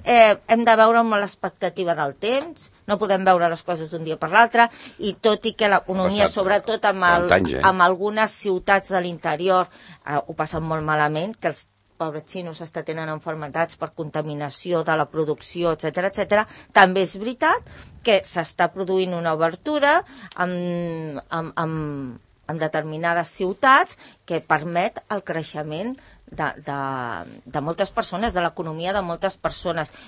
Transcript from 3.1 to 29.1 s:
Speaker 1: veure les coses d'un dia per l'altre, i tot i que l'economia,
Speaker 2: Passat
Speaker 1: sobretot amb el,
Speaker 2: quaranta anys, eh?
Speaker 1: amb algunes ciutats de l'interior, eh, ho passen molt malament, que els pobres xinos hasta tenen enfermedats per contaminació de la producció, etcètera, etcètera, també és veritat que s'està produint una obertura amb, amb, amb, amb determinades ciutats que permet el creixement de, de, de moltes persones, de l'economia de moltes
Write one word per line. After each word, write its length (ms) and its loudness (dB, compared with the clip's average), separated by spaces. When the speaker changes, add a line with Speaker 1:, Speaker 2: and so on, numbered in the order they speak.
Speaker 1:
veure 240 4
les 140 -6
coses 260 -6
d'un 140 -8
dia 140 -4
per 120 -6
l'altre, 400 6
i 200 -4
tot 280 2
i 80 -4
que 140 2
l'economia, 560 2
Speaker 2:
Passat 100 0
Speaker 1:
sobretot 500 0
amb 120 2
el, 120 4
Speaker 2:
quaranta 260 4
anys, 180 2
eh? 100 -2
Speaker 1:
amb 180 4
algunes 480 2
ciutats 600 0
de 120 0
l'interior, 640 0
eh, 220 -2
ho 80 -10
passen 260 -4
molt 220 -4
malament, 560 0
que 80 -2
els 200 -8
pobres 300 -8
xinos 340 -12
hasta 240 -10
tenen 240 -8
enfermedats 720 -6
per 180 -8
contaminació 880 -4
de 140 0
la 80 2
producció, 640 -4
etcètera, 380 -4
etcètera, 360 0
també 300 6
és 140 -6
veritat 440 0
que 220 4
s'està 480 -2
produint 400 0
una 200 -2
obertura 720 0
amb, 920 -4
amb, 260 -6
amb, 640 -6
amb 120 -6
determinades 720 -4
ciutats 640 2
que 160 -4
permet 580 -2
el 140 -6
creixement 720 -8
de, 180 -6
de, 140 -6
de 160 -6
moltes 300 -4
persones, 420 -4
de 80 -2
l'economia 500 -4
de 100 -2
moltes 360 -4